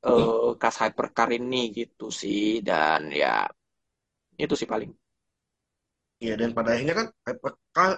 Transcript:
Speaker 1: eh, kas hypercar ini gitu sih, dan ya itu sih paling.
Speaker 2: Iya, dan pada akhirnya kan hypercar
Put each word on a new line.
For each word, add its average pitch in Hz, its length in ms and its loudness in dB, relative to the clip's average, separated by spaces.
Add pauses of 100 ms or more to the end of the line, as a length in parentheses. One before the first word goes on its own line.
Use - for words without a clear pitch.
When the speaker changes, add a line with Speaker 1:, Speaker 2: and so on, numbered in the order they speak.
Speaker 1:
eh, 117 440 4 (120)
kas 117 180 2
hypercar 117 540 0
ini 123 420 -2
gitu 117 320 -10
sih, 104 560 -2
dan 78 480 2
ya 64 320 2 (960)
itu 156 140 0
sih - 160 -4
paling. 113 240 -6 (1300)
Speaker 2:
Iya, 113 160 -2
dan 117 160 0
pada 117 180 2
akhirnya 139 240 0
kan 226 100 -2 (200)
hypercar 165 720 0